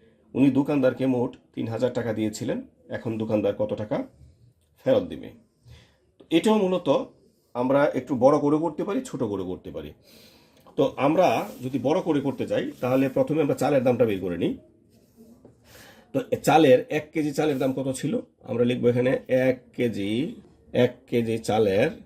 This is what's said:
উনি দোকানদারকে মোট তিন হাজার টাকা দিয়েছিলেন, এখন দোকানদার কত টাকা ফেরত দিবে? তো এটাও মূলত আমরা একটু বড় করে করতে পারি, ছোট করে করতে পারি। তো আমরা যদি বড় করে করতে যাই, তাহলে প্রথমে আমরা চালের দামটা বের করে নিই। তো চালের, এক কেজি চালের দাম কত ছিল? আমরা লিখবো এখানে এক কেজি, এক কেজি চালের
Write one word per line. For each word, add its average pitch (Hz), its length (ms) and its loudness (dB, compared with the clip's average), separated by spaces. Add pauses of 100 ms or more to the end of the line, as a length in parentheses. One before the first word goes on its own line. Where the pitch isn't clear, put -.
(340)
উনি 135 160 4
দোকানদারকে 131 560 0
মোট 131 300 -2 (180)
তিন 120 140 -6
হাজার 120 240 -2
টাকা 117 200 -4
দিয়েছিলেন, 110 500 -4 (260)
এখন 113 300 -6
দোকানদার 107 360 0
কত 107 180 -4
টাকা 135 340 -6 (760)
ফেরত 117 180 4
দিবে? 73 280 -12 (880)
তো - 120 -20
এটাও 214 280 4
মূলত 180 460 0 (500)
আমরা 135 400 2
একটু 135 220 -4
বড় 139 220 6
করে 143 200 2
করতে 165 260 -4
পারি, 196 200 -4
ছোট 131 180 -8
করে 101 200 -4
করতে 90 280 -10
পারি। 76 220 -12 (840)
তো - 200 2
আমরা 151 520 2 (140)
যদি 127 160 -6
বড় 185 220 0
করে 151 200 -2
করতে 127 260 -4
যাই, 123 340 -4
তাহলে 135 280 0
প্রথমে 143 340 0
আমরা 147 120 0
চালের 135 300 0
দামটা 123 200 2
বের 101 160 0
করে 87 180 -6
নিই। 170 200 -2 (1500)
তো - 300 -4
চালের, 143 460 6
এক 147 240 -6
কেজি 151 200 -4
চালের 151 260 -2
দাম 131 140 -2
কত 131 220 -4
ছিল? 185 260 -4 (220)
আমরা 117 220 0
লিখবো 120 240 2
এখানে 123 300 2 (100)
এক 127 340 2 (100)
কেজি, 113 640 -2 (380)
এক 123 240 2 (100)
কেজি 113 320 0
চালের 110 520 2 (160)